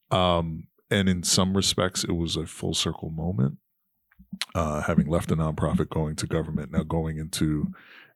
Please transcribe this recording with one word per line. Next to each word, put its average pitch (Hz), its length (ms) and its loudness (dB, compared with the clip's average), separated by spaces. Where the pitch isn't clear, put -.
Um, 85 560 2
and 98 180 4
in 90 160 2
some 95 320 4
respects, - 480 0
it - 80 -2
was 82 240 0
a 80 100 -4
full - 280 -4
circle 82 360 -2
moment. 95 460 0
Uh, 76 280 0
having 80 260 2
left 82 240 0
a 76 40 2
nonprofit, 78 520 0
going 78 280 -2
to - 100 -4
government, 78 440 -4
now 82 120 0
going 80 360 -2
into 78 500 0